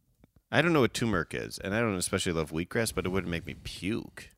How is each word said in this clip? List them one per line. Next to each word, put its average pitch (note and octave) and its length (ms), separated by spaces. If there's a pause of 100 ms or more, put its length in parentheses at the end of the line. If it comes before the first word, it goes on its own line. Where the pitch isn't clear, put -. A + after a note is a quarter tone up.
(500)
I A#2 120
don't E3+ 100
know D3+ 80
what A2+ 140
turmeric G2+ 400
is, A1+ 240
and F#2+ 160
I A2+ 60
don't A2+ 160
especially F2+ 360
love D#2+ 180
wheatgrass, F2+ 440
but F2+ 120
it F#2 40
wouldn't F2+ 200
make E2 160
me C#2 80
puke. - 840